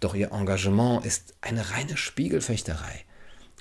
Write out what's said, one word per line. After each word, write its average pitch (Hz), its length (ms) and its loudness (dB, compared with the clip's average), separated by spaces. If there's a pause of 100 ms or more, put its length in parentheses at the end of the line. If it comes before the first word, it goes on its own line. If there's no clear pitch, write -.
Doch 107 140 0
ihr 101 180 0
Engagement 98 760 4
ist - 340 -4
eine 110 300 -2
reine 139 260 -4
Spiegelfechterei. - 1080 -2 (540)